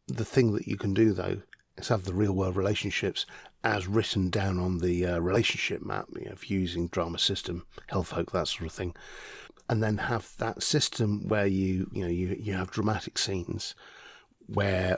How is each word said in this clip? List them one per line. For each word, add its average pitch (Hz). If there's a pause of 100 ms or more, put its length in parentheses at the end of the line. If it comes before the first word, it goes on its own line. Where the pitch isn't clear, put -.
The 113
thing 120
that -
you 104
can 98
do, 110
though, 92 (340)
is -
have 104
the 92
real-world 95
relationships 98 (380)
as 104
written 101
down 90
on 90
the, 90
uh, 87
relationship -
map, -
you -
know, -
if -
you're 98
using 85
Drama 85
System, - (240)
Hellfolk, 87
that 87
sort -
of 80
thing, 90 (760)
and 110
then 107
have 110
that -
system 107
where 104
you, 95
you 98
know, 87
you, 90
you 104
have 92
dramatic 107
scenes - (720)
where 95